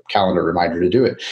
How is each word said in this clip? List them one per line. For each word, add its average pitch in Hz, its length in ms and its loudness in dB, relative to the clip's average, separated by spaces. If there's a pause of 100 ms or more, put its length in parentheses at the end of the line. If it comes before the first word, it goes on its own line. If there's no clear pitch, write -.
calendar 92 340 0
reminder 85 380 -2
to 90 80 2
do 123 160 2
it. - 280 -2